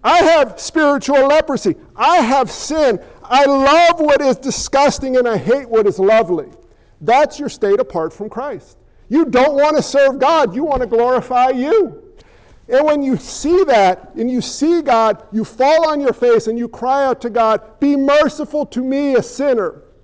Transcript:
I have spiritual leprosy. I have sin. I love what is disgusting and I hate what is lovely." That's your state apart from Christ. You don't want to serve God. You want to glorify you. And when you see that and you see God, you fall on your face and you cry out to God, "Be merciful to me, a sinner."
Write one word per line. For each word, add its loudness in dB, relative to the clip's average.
I 4
have 2
spiritual 0
leprosy. 0
I 2
have 0
sin. -2
I 2
love 2
what 2
is 0
disgusting -2
and 0
I -2
hate -2
what 2
is -2
lovely." 0
That's 0
your -8
state -2
apart -6
from -14
Christ. -12
You 0
don't 0
want 2
to 0
serve 0
God. 0
You -4
want -2
to -4
glorify 0
you. -2
And 2
when 0
you -2
see -2
that 0
and -4
you -4
see -2
God, 0
you -4
fall 0
on -4
your -2
face 0
and -4
you -6
cry -2
out -2
to -6
God, 0
"Be 0
merciful 0
to -8
me, -2
a 2
sinner." -4